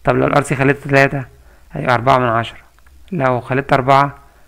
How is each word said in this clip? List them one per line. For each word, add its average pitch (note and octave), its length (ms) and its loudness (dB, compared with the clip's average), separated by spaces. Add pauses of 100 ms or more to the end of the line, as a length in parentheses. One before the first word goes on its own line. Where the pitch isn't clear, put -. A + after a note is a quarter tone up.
طب B2+ 120 0
لو C3 100 2
ال - 80 0
آر C#3+ 80 2
سي C#3+ 140 -4
خليتها C#3 320 0
تلاتة، C#3 360 0 (480)
هيبقى D3 220 -2
أربعة B2 240 2
من B2+ 80 0
عشرة. A2+ 320 -2 (540)
لو C3 280 -2
خليتها C3+ 360 -2
أربعة، C3+ 420 2 (300)